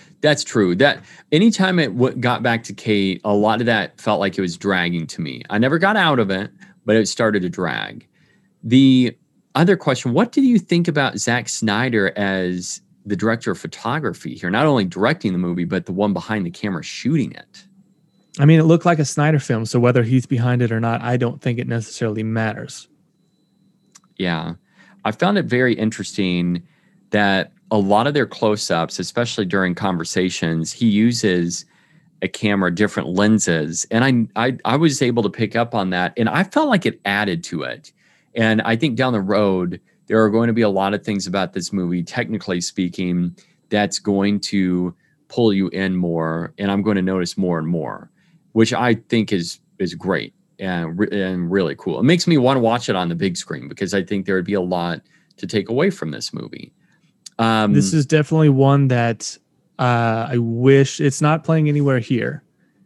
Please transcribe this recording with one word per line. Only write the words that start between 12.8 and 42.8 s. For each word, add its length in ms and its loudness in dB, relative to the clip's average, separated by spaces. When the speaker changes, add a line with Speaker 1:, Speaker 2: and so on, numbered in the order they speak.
Speaker 1:
the 120 -4
director 340 -2
of 80 -6
photography 760 -8
here? 140 -6
Not 160 2
only 200 2
directing 480 -2
the 40 -4
movie, 280 -2
but 200 -4
the 60 -8
one 220 0
behind 320 -4
the 60 -8
camera 300 -6
shooting 520 -4
it. 340 -20
Speaker 2:
I 60 4
mean, 140 8
it 40 4
looked 220 4
like 140 4
a 60 0
Snyder 340 0
film, 260 -2
so 140 0
whether 240 4
he's 220 2
behind 360 0
it 100 0
or 80 -2
not, 220 -2
I 160 -2
don't 240 -4
think 180 -4
it 80 -6
necessarily 560 -4
matters. 640 -6
Speaker 1:
Yeah. 360 -4
I 80 -2
found 260 0
it 80 -2
very 280 2
interesting 920 -4
that 420 0
a 80 0
lot 300 2
of 60 -2
their 120 0
close-ups, 760 -2
especially 460 -4
during 300 0
conversations, 960 -2
he 140 -2
uses 800 2
a 80 -4
camera, 440 0
different 360 -2
lenses. 840 0
And 440 2
I, 120 -2
I, 160 -4
I 140 0
was 240 2
able 220 0
to 60 0
pick 280 -4
up 180 -2
on 140 -2
that. 260 -2
And 140 0
I 140 0
felt 260 0
like 160 2
it 180 -4
added 420 -2
to 180 -8
it. 280 -12
And 260 2
I 140 0
think 200 -2
down 180 0
the 80 0
road, 580 0
there 160 4
are 60 4
going 180 2
to 60 0
be 80 0
a 80 2
lot 240 0
of 100 -4
things 240 -4
about 260 -2
this 200 -8
movie, 300 -2
technically 580 -6
speaking, 760 -4